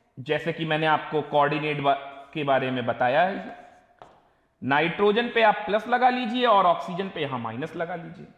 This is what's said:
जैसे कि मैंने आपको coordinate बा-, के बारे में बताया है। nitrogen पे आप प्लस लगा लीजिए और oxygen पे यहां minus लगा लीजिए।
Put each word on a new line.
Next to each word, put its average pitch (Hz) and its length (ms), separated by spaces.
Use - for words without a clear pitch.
जैसे 151 340
कि 160 120
मैंने 156 200
आपको 151 360
coordinate 147 580
बा-, 139 340
के 156 100
बारे 131 280
में 127 140
बताया 127 360
है। 190 420
nitrogen 185 680
पे 233 120
आप 214 140
प्लस 214 320
लगा 240 220
लीजिए 247 360
और 202 200
oxygen 180 440
पे 175 120
यहां 131 180
minus 120 360
लगा 170 200
लीजिए। 165 320